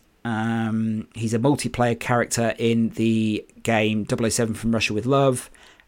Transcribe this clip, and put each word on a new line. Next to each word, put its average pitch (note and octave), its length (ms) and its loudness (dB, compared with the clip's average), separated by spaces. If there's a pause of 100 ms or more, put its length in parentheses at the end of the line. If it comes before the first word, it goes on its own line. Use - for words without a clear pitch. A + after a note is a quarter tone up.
(240)
Um, A2 920 -2
he's A2 180 -4
a A#2 60 0
multiplayer A#2+ 600 0
character A#2 600 0
in A#2 320 2
the A2 560 0 (160)
game A2 420 0
Double A#2 220 0
oh G#2+ 40 0
seven A2 240 0
From A2 180 -2
Russia A2 200 0
with G#2+ 140 -4
Love, C3+ 440 2 (380)